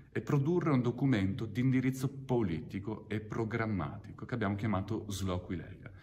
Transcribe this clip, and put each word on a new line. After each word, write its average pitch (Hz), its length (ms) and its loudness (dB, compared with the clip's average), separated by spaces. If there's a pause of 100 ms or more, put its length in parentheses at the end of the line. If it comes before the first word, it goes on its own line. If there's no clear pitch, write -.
(120)
e - 100 -2
produrre 156 500 4
un 131 100 6
documento 117 640 2
di 110 140 -4
indirizzo 131 480 2
politico 101 1040 -2
e 107 100 -2
programmatico 107 1040 -4
che - 80 -8
abbiamo 101 220 0
chiamato 101 540 0
Slow 95 280 -2
Aquileia - 540 -8 (120)